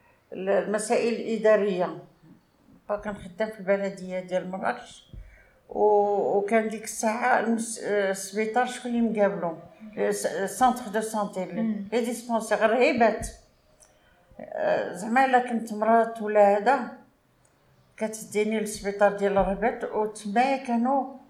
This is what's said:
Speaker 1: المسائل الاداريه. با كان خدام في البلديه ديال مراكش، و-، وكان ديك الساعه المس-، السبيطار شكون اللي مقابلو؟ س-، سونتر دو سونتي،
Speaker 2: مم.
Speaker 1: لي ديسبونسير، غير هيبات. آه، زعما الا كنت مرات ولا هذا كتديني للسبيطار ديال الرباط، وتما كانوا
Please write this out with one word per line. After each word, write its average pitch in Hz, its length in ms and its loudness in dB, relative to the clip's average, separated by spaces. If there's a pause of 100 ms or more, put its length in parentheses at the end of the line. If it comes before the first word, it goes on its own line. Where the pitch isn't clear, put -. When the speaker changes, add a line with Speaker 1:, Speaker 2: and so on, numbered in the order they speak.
(340)
Speaker 1:
المسائل 202 800 0
الاداريه. 196 840 2 (920)
با 208 60 -2
كان 208 200 -6
خدام 214 340 -6
في 214 100 -12
البلديه 185 600 -2
ديال 180 320 -4
مراكش، - 580 -6 (600)
و-، 202 680 4
وكان 220 320 2
ديك 214 140 -8
الساعه 240 560 0
المس-، 226 440 -2
السبيطار 208 840 -2
شكون - 260 -8
اللي 233 100 0
مقابلو؟ 190 520 0 (580)
س-، - 160 -4 (180)
سونتر 240 480 0
دو 220 80 -2
سونتي، 202 440 -4
Speaker 2:
مم. 202 480 -4
Speaker 1:
لي 240 120 2
ديسبونسير، 226 520 -2
غير 214 200 2
هيبات. 240 500 2 (1120)
آه، - 540 -2
زعما 226 320 0
الا 254 140 4
كنت 233 340 -4
مرات 226 480 2
ولا 208 360 6
هذا 233 340 0 (1040)
كتديني 214 640 -2
للسبيطار 202 580 2
ديال 196 200 2
الرباط، 196 460 0 (120)
وتما 214 640 0
كانوا 262 460 0 (260)